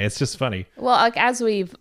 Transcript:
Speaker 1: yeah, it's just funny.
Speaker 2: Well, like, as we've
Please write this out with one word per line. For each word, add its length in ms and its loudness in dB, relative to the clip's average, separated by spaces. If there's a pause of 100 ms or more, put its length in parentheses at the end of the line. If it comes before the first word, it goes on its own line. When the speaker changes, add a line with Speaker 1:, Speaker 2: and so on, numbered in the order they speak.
Speaker 1:
yeah, 40 0
it's 140 -2
just 180 -2
funny. 300 -4 (100)
Speaker 2:
Well, 200 2
like, 200 2
as 240 0
we've 400 -2